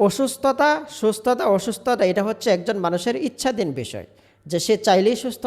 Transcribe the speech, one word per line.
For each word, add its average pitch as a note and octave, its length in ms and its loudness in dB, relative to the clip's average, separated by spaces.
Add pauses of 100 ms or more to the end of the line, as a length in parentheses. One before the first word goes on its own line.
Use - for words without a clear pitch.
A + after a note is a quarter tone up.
অসুস্থতা, C4+ 640 0 (300)
সুস্থতা, A3 440 0 (120)
অসুস্থতা A3+ 480 -2
এটা F#3 180 2
হচ্ছে A3 280 -4
একজন F3+ 280 0
মানুষের F3 380 -2 (120)
ইচ্ছাধীন G3+ 420 -2 (100)
বিষয়, G#2 260 -10 (400)
যে E3 200 -2
সে A3 80 4 (120)
চাইলেই G3+ 300 4
সুস্থ - 300 -8